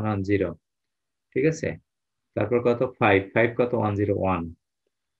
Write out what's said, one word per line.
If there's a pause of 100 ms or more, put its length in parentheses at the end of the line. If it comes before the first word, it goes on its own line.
ওয়ান
জিরো, (840)
ঠিক
আছে। (640)
তারপর
কত? (180)
ফাইভ, (140)
ফাইভ
কত?
ওয়ান
জিরো
ওয়ান। (800)